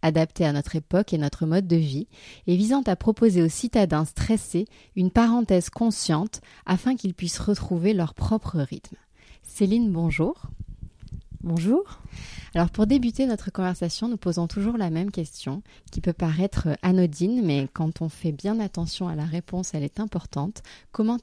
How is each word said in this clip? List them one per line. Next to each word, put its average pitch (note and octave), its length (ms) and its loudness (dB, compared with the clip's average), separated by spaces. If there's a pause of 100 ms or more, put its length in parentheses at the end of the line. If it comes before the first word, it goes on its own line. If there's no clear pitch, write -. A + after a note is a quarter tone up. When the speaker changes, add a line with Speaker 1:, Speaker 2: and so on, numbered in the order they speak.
Speaker 1:
adapté D#3+ 440 2
à D3 60 2
notre C#3+ 240 -2
époque F3 380 0
et E3 40 2
notre D3+ 280 -2
mode F3+ 220 2
de E3+ 100 4
vie, D3 300 0 (400)
et F3+ 100 4
visant A#3+ 260 4
à F#3+ 120 0
proposer G#3 460 4
aux E3 80 6
citadins D#3+ 560 2
stressés - 600 0 (300)
une F3+ 160 2
parenthèse A3+ 580 4
consciente G#3 720 0 (240)
afin B3 300 0
qu'ils F#3+ 180 -4
puissent - 260 -6
retrouver G3 540 0
leur E3+ 220 0
propre - 440 -2
rythme. - 360 -6 (480)
Céline, G#3+ 480 2
bonjour. E3 560 0 (960)
Speaker 2:
Bonjour. F#3 560 0 (560)
Speaker 1:
Alors, E3+ 160 2
pour G#3+ 160 2
débuter B3+ 400 2
notre G#3 240 -4
conversation, F3+ 580 -2
nous A3+ 80 -2
posons E3+ 300 -2
toujours G#3+ 300 -2
la F#3+ 120 0
même F3 220 -2
question, D#3 500 -6 (300)
qui - 100 -6
peut F3 120 0
paraître E3+ 560 0 (120)
anodine, F3+ 640 2
mais C#3+ 260 0
quand E3 300 -4
on D#3+ 80 -2
fait D#3+ 220 -4
bien G#3 280 -2
attention F#3 480 -4
à E3 80 -4
la D3+ 100 -2
réponse, F3 500 -6
elle D3 80 -4
est C#3+ 160 -6
importante. F#3 640 -6 (280)
Comment A3+ 320 0